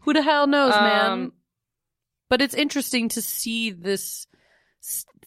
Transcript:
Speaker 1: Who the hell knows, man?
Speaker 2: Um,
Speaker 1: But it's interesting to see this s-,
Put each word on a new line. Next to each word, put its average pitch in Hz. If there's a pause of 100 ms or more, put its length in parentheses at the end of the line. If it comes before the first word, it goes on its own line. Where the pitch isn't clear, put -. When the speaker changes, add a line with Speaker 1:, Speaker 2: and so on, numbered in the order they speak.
Speaker 1:
Who 294
the 311
hell 294
knows, 277
man? 208
Speaker 2:
Um, 254 (960)
Speaker 1:
But 254
it's 277
interesting 254
to 226
see 226
this 190 (540)
s-, - (220)